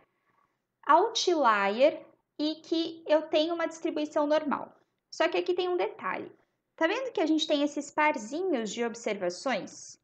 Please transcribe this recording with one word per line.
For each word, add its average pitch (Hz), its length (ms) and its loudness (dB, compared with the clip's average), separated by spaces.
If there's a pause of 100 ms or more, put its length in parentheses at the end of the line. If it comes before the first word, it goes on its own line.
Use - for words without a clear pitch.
(880)
outlier 277 1160 4 (320)
e 311 180 -2
que 330 520 -4
eu 302 160 4
tenho 320 320 2
uma 330 100 -2
distribuição 302 600 -2
normal. - 440 0 (380)
Só 330 200 0
que 359 80 -2
aqui 349 160 0
tem 359 160 -2
um 359 80 0
detalhe. 370 520 -6 (460)
Tá 320 120 0
vendo 480 260 -4
que 415 80 -2
a 320 40 0
gente 302 220 0
tem 294 160 0
esses 294 260 -6
parzinhos 294 800 -2
de 233 140 -6
observações? 208 1200 -6